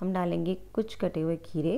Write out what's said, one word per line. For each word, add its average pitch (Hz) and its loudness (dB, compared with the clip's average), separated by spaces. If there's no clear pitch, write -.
हम 185 0
डालेंगे 175 2
कुछ 220 0
कटे 170 0
हुए 165 2
खीरे। 160 2